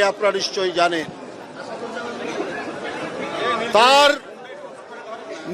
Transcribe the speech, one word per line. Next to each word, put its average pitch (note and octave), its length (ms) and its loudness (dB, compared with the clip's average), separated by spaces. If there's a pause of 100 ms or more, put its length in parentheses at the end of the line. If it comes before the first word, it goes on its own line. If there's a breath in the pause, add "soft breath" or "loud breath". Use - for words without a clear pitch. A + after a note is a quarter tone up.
(120)
আপনারা G3 280 2
নিশ্চয়ই F#3 400 -2
জানেন। E3+ 280 2 (2750)
তার C#4 340 8 (1400)